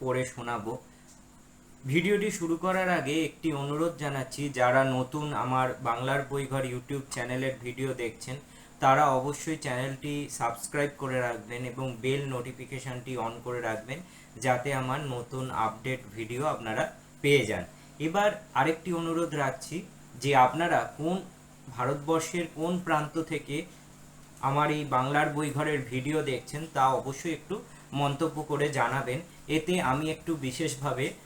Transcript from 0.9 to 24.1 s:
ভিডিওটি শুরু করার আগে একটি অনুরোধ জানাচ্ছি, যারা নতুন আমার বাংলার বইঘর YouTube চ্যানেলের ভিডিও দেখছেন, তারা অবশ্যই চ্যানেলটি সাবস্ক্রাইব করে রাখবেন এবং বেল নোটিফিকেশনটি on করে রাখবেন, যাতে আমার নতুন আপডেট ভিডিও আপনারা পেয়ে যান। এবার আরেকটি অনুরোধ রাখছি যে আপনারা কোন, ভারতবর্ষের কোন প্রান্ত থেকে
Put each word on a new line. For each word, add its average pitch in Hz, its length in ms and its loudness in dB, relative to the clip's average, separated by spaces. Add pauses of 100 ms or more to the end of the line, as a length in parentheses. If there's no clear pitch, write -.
ভিডিওটি 190 440 4
শুরু 165 260 0
করার 185 320 2
আগে 156 360 2
একটি 156 280 -2
অনুরোধ 147 440 0
জানাচ্ছি, 139 520 -4
যারা 127 360 6
নতুন 135 480 0
আমার 127 480 2
বাংলার 131 500 0
বইঘর 135 340 -2
YouTube 127 460 -6
চ্যানেলের 127 500 -2
ভিডিও 127 340 -4
দেখছেন, 120 420 -6 (440)
তারা 143 260 8
অবশ্যই 139 500 0
চ্যানেলটি 139 760 -4
সাবস্ক্রাইব 143 680 -2
করে 127 220 0
রাখবেন 120 440 -4
এবং 127 360 -6
বেল 139 280 0
নোটিফিকেশনটি 127 880 -6
on 113 140 -2 (140)
করে 123 160 -4
রাখবেন, 113 380 -4 (380)
যাতে 127 380 2
আমার 131 260 0
নতুন 131 500 -6
আপডেট 113 500 -2 (140)
ভিডিও 120 320 -4
আপনারা 120 460 -2 (280)
পেয়ে 139 260 6
যান। 92 180 0 (340)
এবার 202 440 2 (120)
আরেকটি 160 380 2
অনুরোধ 165 420 0
রাখছি 147 480 -2 (380)
যে 135 160 4
আপনারা 131 600 4
কোন, 175 260 0 (480)
ভারতবর্ষের 147 720 0 (100)
কোন 170 240 0
প্রান্ত 160 440 0
থেকে 156 420 -4 (760)